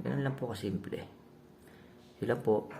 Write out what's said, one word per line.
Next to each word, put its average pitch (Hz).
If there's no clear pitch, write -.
Ganun 135
lang 135
po 120
kasimple. 98
Yun -
lang 123
po. 107